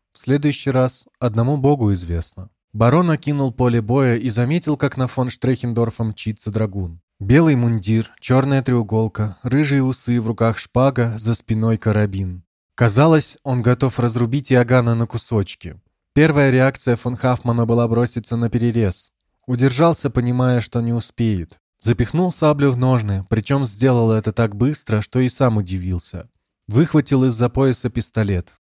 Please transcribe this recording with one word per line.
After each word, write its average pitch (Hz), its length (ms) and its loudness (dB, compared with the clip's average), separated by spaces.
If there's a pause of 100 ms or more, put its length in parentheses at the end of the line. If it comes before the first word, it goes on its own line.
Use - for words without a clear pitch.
(120)
В - 60 -20
следующий 143 520 -2
раз 131 360 -2 (120)
одному 120 400 0
богу 131 340 2
известно. 87 560 -6 (240)
Барон 135 380 4
окинул 143 420 -2
поле 120 300 0
боя 123 340 2
и 117 140 -4
заметил, 139 460 -2
как - 200 -2
на 131 100 -2
фон - 220 -4
Штрехендорфа 117 720 -2
мчится 110 480 -6
драгун. 98 500 -4 (200)
Белый 143 340 4
мундир, 113 640 0
чёрная 135 440 0
треуголка, 110 800 -2
рыжие 139 400 2
усы, 123 380 0
в 110 60 -4
руках 113 320 0
шпага, 123 600 0
за 113 160 -2
спиной 113 420 0
карабин. 98 680 -2 (300)
Казалось, 139 680 2
он 127 180 -2
готов 123 380 0
разрубить 120 500 -2
Иоганна 123 440 2
на 113 120 -2
кусочки. - 720 -6 (340)
Первая 147 380 4
реакция 127 460 2
фон 123 200 -8
Хафмана 117 500 0
была 117 200 2
броситься 117 500 -2
на 117 140 -2
перерез. 113 640 -2 (340)
Удержался, 131 640 0
понимая, 123 500 0
что 120 200 -4
не 117 120 -2
успеет. 110 640 -4 (220)
Запихнул 156 500 0
саблю 147 400 2
в 123 60 0
ножны, 110 520 0
причём 135 360 0
сделал 113 480 2
это 110 200 0
так 110 220 -2
быстро, 113 460 -2
что - 180 -4
и 127 100 2
сам 120 280 0
удивился. 90 720 -6 (400)
Выхватил 135 560 2
из-за 120 240 2
пояса 131 420 0
пистолет, 101 640 -2 (140)